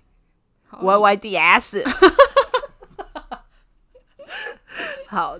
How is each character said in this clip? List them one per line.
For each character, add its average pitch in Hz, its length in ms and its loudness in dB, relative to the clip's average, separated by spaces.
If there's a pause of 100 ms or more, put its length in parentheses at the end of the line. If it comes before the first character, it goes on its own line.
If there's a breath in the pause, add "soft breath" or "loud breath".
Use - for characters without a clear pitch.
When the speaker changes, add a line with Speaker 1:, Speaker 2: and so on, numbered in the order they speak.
(680)
Speaker 1:
好。 - 140 -20
Speaker 2:
Y 190 160 2
Y 208 200 2
D 202 200 -8
S。 180 480 0
<laughs> 262 80 -6 (3250 loud breath)
好， 170 320 -8